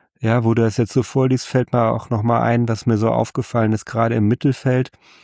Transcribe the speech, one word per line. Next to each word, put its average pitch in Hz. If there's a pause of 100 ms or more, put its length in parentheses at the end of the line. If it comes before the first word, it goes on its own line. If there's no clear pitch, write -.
(200)
Ja, 113
wo 113
du 117
das 113
jetzt 117
so 127
vorliest, 131
fällt -
mir 117
auch 117
noch 107
mal 117
ein, 117
was 113
mir 113
so 113
aufgefallen 117
ist, 107
gerade 117
im 107
Mittelfeld 127 (320)